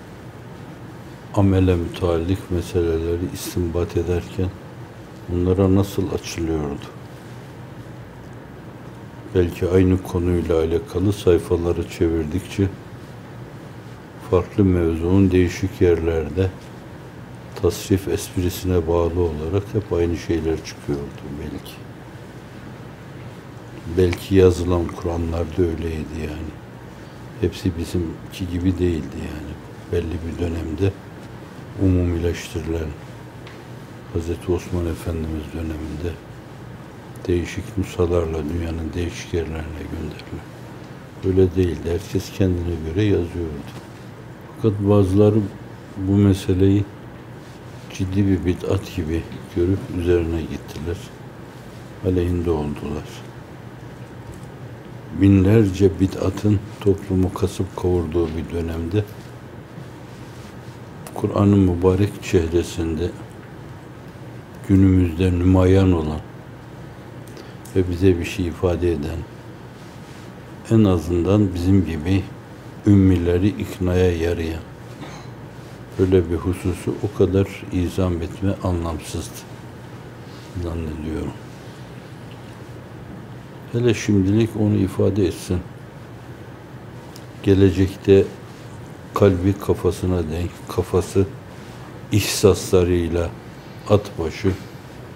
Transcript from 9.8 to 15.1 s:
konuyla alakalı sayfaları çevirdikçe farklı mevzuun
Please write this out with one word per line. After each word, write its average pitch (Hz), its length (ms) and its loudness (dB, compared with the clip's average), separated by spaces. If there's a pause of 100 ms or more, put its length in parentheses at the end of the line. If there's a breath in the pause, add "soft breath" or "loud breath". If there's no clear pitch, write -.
konuyla 87 560 2
alakalı 85 540 2
sayfaları 87 760 2
çevirdikçe 82 800 0 (1600)
farklı 92 340 4
mevzuun 87 640 6